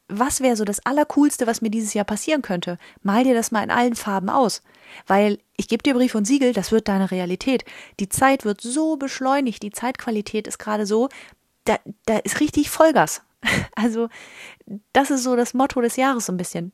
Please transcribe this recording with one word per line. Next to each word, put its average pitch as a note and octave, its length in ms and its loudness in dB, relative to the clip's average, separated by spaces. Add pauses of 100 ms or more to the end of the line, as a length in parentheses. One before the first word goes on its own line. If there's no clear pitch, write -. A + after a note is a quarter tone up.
Was B3 340 -2
wäre B3+ 140 4
so G#3+ 100 -2
das G3+ 200 -4
Allercoolste, C#4+ 600 2
was A3+ 160 -2
mir A3+ 80 -2
dieses G#3+ 240 -4
Jahr G#3 120 0
passieren C4+ 360 -2
könnte? F3 380 -6 (240)
Mal G#3 220 2
dir B3+ 100 6
das A3+ 160 -2
mal G#3+ 120 0
in - 60 -6
allen A#3+ 260 2
Farben G3 340 -4
aus. A#3 340 0 (420)
Weil G3+ 340 2 (160)
ich - 120 -4
geb A3+ 160 -2
dir C#4+ 100 4
Brief B3 220 2
und G#3 100 0
Siegel, B3+ 280 4
das G3 180 -2
wird A3 160 2
deine F#3+ 240 0
Realität. F#3 520 -2 (360)
Die G3 100 -4
Zeit C4+ 340 2
wird G#3 180 -2
so D#4 340 -2
beschleunigt, C4+ 640 -2
die G#3 100 -8
Zeitqualität G#3+ 760 -4
ist - 100 -10
gerade G#3+ 280 -4
so, A3 240 2 (560)
da, G#3+ 120 2 (280)
da A3 120 2
ist - 220 -4
richtig D4 300 0
Vollgas. C4 520 4 (220)
<laughs> - 80 0 (240)
Also A3+ 340 -2 (840)
das C4+ 180 2
ist C4+ 120 0
so B3+ 120 2
das A#3+ 180 0
Motto C4 280 0
des A#3 140 -2
Jahres C4 300 0
so - 80 -4
ein F#3 40 -4
bisschen. F3+ 360 -6